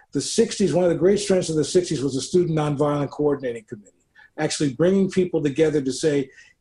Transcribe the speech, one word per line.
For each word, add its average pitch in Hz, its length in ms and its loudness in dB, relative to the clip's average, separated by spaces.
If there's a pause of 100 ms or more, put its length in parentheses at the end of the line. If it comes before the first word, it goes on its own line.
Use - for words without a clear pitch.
(120)
the 139 100 -2
sixties, 220 500 0
one 175 120 2
of 175 60 4
the 160 60 0
great 190 240 2
strengths 185 300 0
of 160 60 -2
the 147 80 2
sixties 170 380 0
was 135 120 -2
the 135 80 -2
Student 160 360 0
Nonviolent 147 520 0
Coordinating 131 540 -4
Committee, - 420 -18 (320)
actually 151 340 -2
bringing 185 380 2
people 180 320 0
together 147 400 2
to 131 100 -2
say, 143 380 -2 (300)